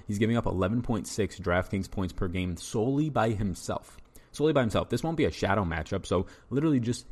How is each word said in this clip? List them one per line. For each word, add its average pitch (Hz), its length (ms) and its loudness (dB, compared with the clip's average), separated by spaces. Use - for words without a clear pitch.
He's 104 120 -2
giving 113 180 4
up 113 80 0
eleven 92 360 0
point 117 240 -2
six - 320 -2
DraftKings 92 540 0
points 92 220 -4
per 95 160 -2
game 90 260 -2
solely 139 540 0
by 117 220 2
himself. - 680 -4
Solely 151 220 2
by 139 80 4
himself. 101 280 2
This - 140 0
won't 165 140 -2
be 147 80 4
a 87 60 2
shadow 98 340 2
matchup, 82 400 -4
so 92 220 0
literally 143 300 2
just 120 320 -2